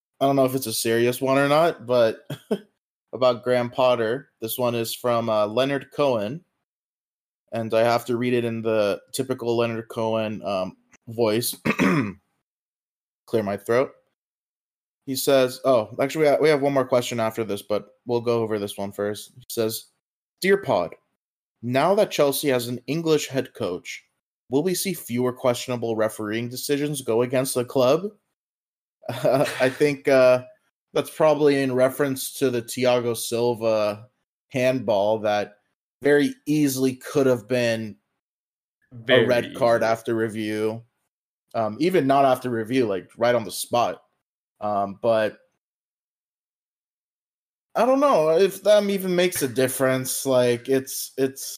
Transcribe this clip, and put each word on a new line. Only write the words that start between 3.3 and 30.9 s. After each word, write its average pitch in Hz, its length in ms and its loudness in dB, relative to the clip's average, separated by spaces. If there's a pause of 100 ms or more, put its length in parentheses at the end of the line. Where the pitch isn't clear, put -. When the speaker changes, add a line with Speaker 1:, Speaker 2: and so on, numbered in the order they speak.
Speaker 1:
Graham 123 260 0
Potter. 123 600 0 (100)
This 113 180 -8
one 123 160 -2
is 117 200 -4
from, 117 340 -2
uh, 107 180 2
Leonard 131 480 -2
Cohen. 131 500 -2 (1080)
And 113 200 -6
I 113 100 2
have 120 240 2
to 123 100 -2
read 123 180 0
it 120 100 0
in 113 160 -4
the 110 400 0 (120)
typical 120 440 -4
Leonard 117 320 -2
Cohen, 110 560 -4
um, 92 320 -6 (300)
voice. 113 580 0
<clears throat> - 1600 -4
Clear 110 160 -2
my 101 140 -4
throat. 120 360 -2 (1120)
He 131 100 -6
says, 131 480 2
oh, 120 240 2 (140)
actually, 147 220 -2
we 147 40 4
ha-, 139 100 4
we 147 120 4
have 143 100 2
one 139 140 0
more 131 120 2
question 123 320 -2
after 113 240 -2
this, 101 200 -4
but 104 240 -4 (180)
we'll 120 160 -2
go 117 220 0
over 107 160 -4
this 101 180 -6
one 98 160 -8
first. 104 460 -6
He 123 100 -20
says, 110 380 -4 (560)
"Dear 196 160 4
Pod, 95 360 -2 (680)
now 135 320 2
that 208 160 2
Chelsea 143 380 0
has 123 200 0
an 123 180 -8
English 156 420 0
head 135 260 -6
coach, 90 500 -8 (460)
will 135 120 2
we 180 120 -2
see 185 180 -4
fewer 123 400 -4
questionable 120 640 -2
refereeing 110 540 -4
decisions 143 500 -4
go 120 220 0
against 127 320 -2
the 123 100 -2
club?" 143 460 0 (500)
<laughs> - 480 -20
I 131 600 0
think, 143 380 0
uh, 127 360 6 (480)